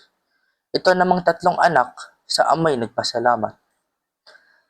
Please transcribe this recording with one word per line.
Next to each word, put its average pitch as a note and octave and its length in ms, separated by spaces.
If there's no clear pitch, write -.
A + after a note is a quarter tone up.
Ito - 240
namang F3+ 240
tatlong F3 400
anak D3 320
sa - 240
amay D#3+ 240
nagpasalamat. A2+ 800